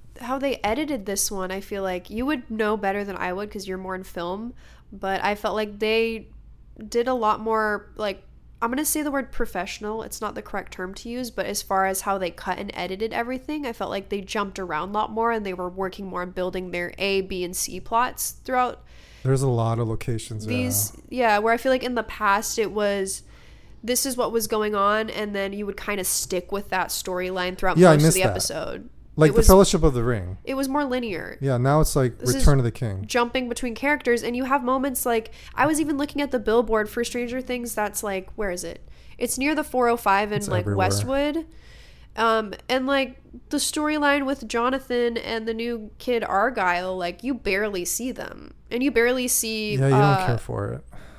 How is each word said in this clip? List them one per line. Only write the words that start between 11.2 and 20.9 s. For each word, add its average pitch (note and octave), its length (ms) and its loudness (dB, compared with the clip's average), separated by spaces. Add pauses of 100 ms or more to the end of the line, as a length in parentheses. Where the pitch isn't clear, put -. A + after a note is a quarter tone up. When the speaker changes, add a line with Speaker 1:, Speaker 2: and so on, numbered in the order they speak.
Speaker 1:
but G3 160 -4
as G3+ 160 -4
far F#3+ 240 2
as F#3+ 160 0
how G3 160 0
they F3+ 140 -2
cut - 260 -6
and G3+ 160 -8
edited F#3+ 400 -6
everything, C4 520 -6
I A#3 80 -4
felt F#3+ 180 -6
like G3 160 -6
they G3+ 140 -4
jumped G3 360 -4
around F3 320 -4
a G3+ 40 -6
lot G#3+ 180 -2
more A3+ 200 2
and A3 140 -2
they F#3+ 80 -4
were F3+ 160 -6
working F#3+ 380 -6
more F3+ 140 -6
on F3+ 100 -6
building F#3 400 -4
their F3 260 -4
A, G3 240 0
B, F#3 220 -6
and F3+ 120 -6
C - 260 -6
plots - 500 -2 (140)
throughout B3+ 360 0 (420)
Speaker 2:
There's C3 200 2
a C3+ 60 4
lot A2+ 280 2
of A#2 120 0
locations, A2+ 580 -4
Speaker 1:
these, B3 460 0 (160)